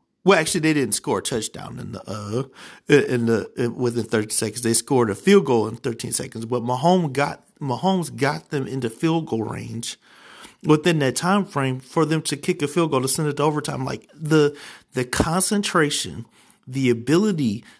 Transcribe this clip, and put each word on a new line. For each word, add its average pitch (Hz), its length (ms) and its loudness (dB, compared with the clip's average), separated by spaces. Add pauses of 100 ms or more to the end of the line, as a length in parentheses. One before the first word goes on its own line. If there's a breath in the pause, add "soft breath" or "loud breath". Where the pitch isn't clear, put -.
(240)
Well, 185 140 6
actually, 156 240 -2
they 156 120 4
didn't 139 200 0
score 110 240 -2
a 92 40 -6
touchdown - 560 -6
in 104 140 -12
the, - 180 -12
uh, 104 320 -6 (460 loud breath)
in 131 380 4
the, 113 300 2
in, 120 200 -4
within 120 260 -2
thirty 107 320 -2
seconds. 117 280 -2
They 113 120 2
scored 120 340 2
a 98 60 0
field 196 300 6
goal 113 240 2
in 113 80 -10
thirteen 117 340 -8
seconds, - 360 -6
but 117 180 -4
Mahomes 147 480 2
got, 143 320 -4 (160)
Mahomes 151 540 -2
got 139 360 -2
them 139 160 -4
into 123 240 -4
field 165 360 -2
goal 113 180 -4
range 113 540 -10 (680 loud breath)
within 156 340 4
that 131 160 2
time 185 300 0
frame 131 340 -2
for 160 260 0
them 160 180 0
to 151 140 -4
kick 165 240 -2
a 147 60 -2
field 165 240 0
goal 131 120 0
to 135 60 -2
send 151 200 0
it 143 80 -4
to 143 80 0
overtime. 147 400 -2
Like, - 280 -8
the, 147 460 2 (360 loud breath)
the 127 100 0
concentration, 160 1200 0 (400 loud breath)
the 127 240 0
ability, 135 760 2 (160 loud breath)